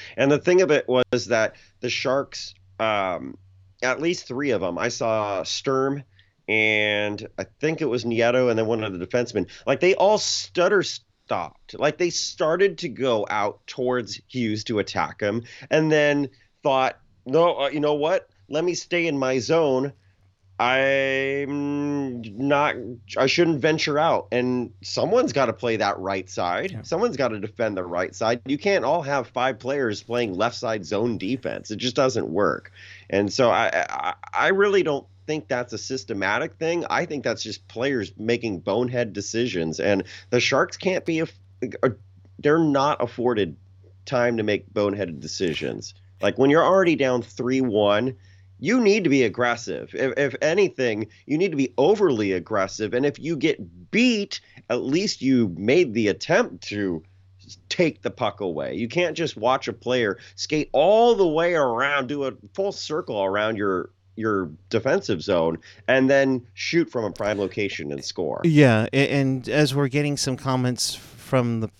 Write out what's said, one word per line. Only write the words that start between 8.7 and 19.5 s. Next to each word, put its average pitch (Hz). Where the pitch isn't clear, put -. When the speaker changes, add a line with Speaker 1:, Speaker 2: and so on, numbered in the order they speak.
Speaker 1:
of 98
the 87
defensemen, 117
like, 135
they 185
all 202
stutter 185
stopped. -
Like, 147
they 175
started 170
to 170
go 113
out 104
towards 123
Hughes 110
to 107
attack 90
him 107
and 156
then 147
thought, 131
"No, 156
uh, 139
you 147
know 147
what? 156
Let 156
me 175
stay 170
in 147
my 131
zone. 135